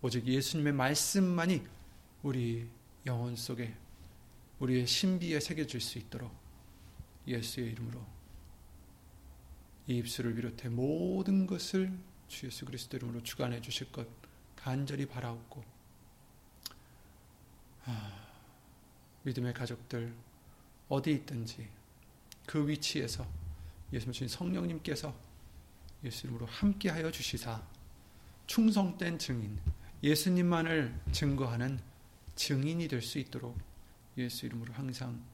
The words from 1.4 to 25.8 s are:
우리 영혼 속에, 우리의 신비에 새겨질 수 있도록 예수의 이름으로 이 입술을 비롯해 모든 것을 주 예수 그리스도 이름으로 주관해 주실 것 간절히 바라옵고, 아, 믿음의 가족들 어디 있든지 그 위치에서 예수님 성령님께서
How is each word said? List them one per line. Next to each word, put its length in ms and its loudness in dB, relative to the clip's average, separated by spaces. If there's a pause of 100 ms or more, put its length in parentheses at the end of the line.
우리 460 0 (380)
영혼 300 0
속에, 380 -4 (840)
우리의 280 4
신비에 540 4
새겨질 400 -2
수 180 -4
있도록 340 -8 (960)
예수의 460 -2
이름으로 420 -8 (1700)
이 120 2
입술을 360 -2
비롯해 340 -4
모든 760 4
것을 460 0 (360)
주 180 -8
예수 180 -8
그리스도 320 -8
이름으로 260 -4
주관해 380 -2
주실 320 -6
것 160 -8 (480)
간절히 480 0
바라옵고, 580 -6 (2250)
아, 460 -8 (920)
믿음의 280 0
가족들 640 -4 (720)
어디 240 4
있든지 560 -2 (800)
그 200 2
위치에서 600 0 (680)
예수님 340 -2
성령님께서 880 -2 (880)